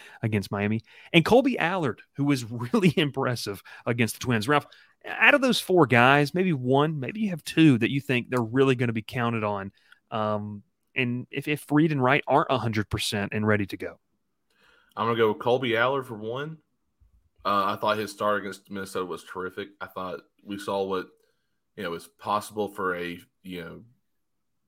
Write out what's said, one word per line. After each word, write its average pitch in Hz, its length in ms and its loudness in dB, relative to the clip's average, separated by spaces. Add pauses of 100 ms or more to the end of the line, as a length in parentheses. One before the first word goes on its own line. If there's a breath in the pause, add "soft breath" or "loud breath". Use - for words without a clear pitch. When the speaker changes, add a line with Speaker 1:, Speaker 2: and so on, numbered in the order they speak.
(240 loud breath)
Speaker 1:
against 107 280 0
Miami, 107 300 -2 (320 loud breath)
and 165 100 8
Colby 247 360 4
Allard, 165 420 -2 (120)
who 139 120 -4
was 139 180 0
<laughs> 120 300 -10
really 180 240 4
impressive 127 640 -2 (240 loud breath)
against 120 300 0
the - 40 -16
Twins. 113 280 0
Ralph, 147 180 2 (400 soft breath)
out 240 300 4
of 262 60 4
those 254 200 2
four 175 240 4
guys, 131 480 6
maybe 185 200 0
one, 139 460 0
maybe 131 200 -8
you 214 100 -2
have 170 140 -8
two 156 340 6
that 117 140 0
you 135 100 -2
think 123 300 -2
they're 123 100 0
really 131 320 4
gonna 120 200 -2
be 113 100 -4
counted 117 400 -2
on. 101 280 -4 (380 soft breath)
Um, 104 540 -4 (320)
and 123 340 -4
if, - 180 -8
if 147 140 -2
Fried 156 300 2
and 139 120 0
Wright 135 240 4
aren't 139 220 2
a 131 80 2
hundred 110 320 -2
percent 104 420 -4
and 107 140 -2
ready 104 220 2
to 92 100 -12
go. - 220 -12 (1000 soft breath)
Speaker 2:
I'm 107 80 -2
gonna 117 120 0
go 110 140 4
with 104 80 -4
Colby 120 380 0
Allard 127 300 0
for 120 80 -12
one. 127 420 -10 (880)
Uh, 101 200 2
I 104 120 -2
thought 107 220 0
his 101 120 -4
start 104 300 0
against 95 280 -12
Minnesota 95 360 -8
was 82 180 -10
terrific. 92 460 -10 (100)
I - 60 -14
thought 92 360 -12 (220)
we 101 140 -10
saw 98 260 -4
what, 95 240 -4 (680)
you 104 60 -10
know, 85 100 -6
is 85 140 -12 (120)
possible 104 480 -4
for 92 300 -4
a, 87 220 -8 (240)
you 90 180 -10
know, 82 220 -16 (840)